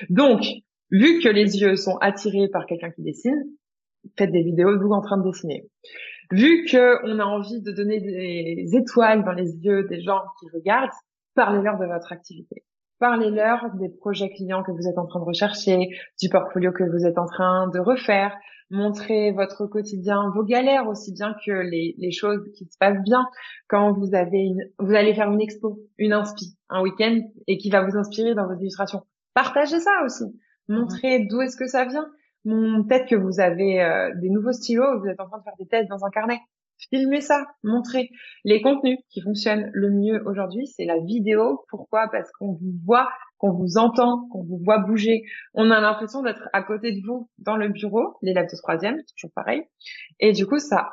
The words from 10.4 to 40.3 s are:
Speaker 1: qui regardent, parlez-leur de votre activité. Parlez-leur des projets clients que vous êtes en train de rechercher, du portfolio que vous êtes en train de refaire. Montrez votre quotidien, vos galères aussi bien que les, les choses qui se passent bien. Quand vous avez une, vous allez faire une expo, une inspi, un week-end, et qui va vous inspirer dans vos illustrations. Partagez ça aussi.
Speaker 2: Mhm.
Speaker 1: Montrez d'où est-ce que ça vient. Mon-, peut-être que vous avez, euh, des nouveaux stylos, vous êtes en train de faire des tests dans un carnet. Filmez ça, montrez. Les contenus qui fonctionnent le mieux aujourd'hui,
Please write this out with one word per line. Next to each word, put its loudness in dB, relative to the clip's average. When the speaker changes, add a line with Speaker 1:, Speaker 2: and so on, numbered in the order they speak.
Speaker 1:
qui -20
regardent, 0
parlez-leur 2
de -4
votre -8
activité. -20
Parlez-leur 2
des -6
projets -6
clients -4
que -6
vous -4
êtes -2
en -2
train -6
de -6
rechercher, 0
du 0
portfolio 2
que -2
vous 0
êtes 0
en 0
train 0
de -4
refaire. 0
Montrez -2
votre -4
quotidien, -4
vos 0
galères 2
aussi -8
bien -8
que -2
les, -4
les -6
choses -2
qui -20
se -20
passent 2
bien. 4
Quand 2
vous -2
avez 0
une, -2
vous 0
allez 4
faire 0
une 2
expo, -6
une 2
inspi, -4
un -2
week-end, 2
et 0
qui -6
va 4
vous -2
inspirer -2
dans -2
vos -6
illustrations. -6
Partagez 0
ça 2
aussi. -6
Speaker 2:
Mhm. -2
Speaker 1:
Montrez 0
d'où -2
est-ce -6
que -6
ça 0
vient. -6
Mon-, 0
peut-être 2
que 4
vous 0
avez, 2
euh, 0
des 0
nouveaux 0
stylos, 0
vous -6
êtes -6
en -12
train -14
de -20
faire -18
des -14
tests 0
dans -8
un -4
carnet. -4
Filmez 0
ça, 2
montrez. -2
Les 4
contenus 2
qui -12
fonctionnent -2
le 0
mieux 2
aujourd'hui, -6